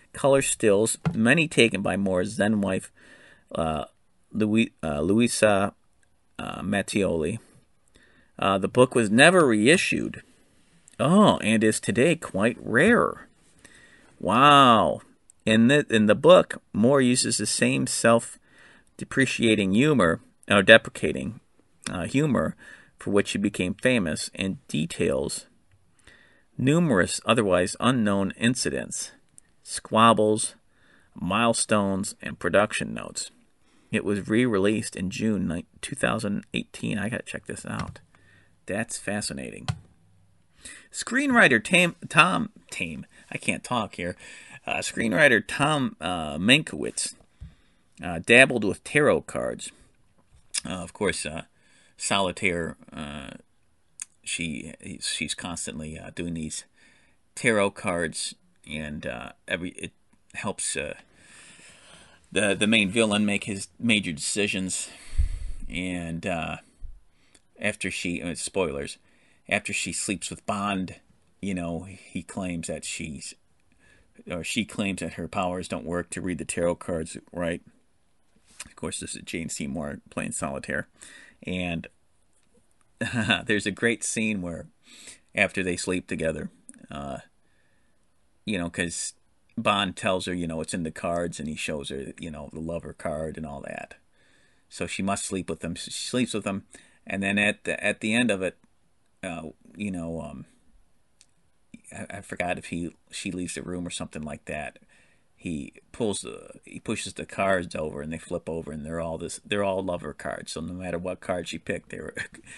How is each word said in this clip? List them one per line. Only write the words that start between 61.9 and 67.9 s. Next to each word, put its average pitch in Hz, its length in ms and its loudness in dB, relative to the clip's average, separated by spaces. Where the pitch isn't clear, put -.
the, 98 240 2
the 107 120 2
main 107 240 4
villain 104 340 2
make 101 200 -2
his 98 240 -8
major 104 340 2
decisions. 95 760 -4
And, 85 580 -6
uh, 80 300 -4
after 101 320 -4